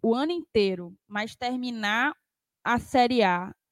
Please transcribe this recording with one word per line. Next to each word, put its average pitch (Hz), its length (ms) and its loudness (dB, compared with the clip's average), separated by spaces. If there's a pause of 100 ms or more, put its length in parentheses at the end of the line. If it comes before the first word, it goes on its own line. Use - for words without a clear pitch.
o 226 120 4
ano 294 200 0
inteiro, 190 600 -2 (140)
mas 208 280 -8
terminar 247 760 -2 (500)
a 240 140 0
Série 247 460 2
A 180 300 0 (180)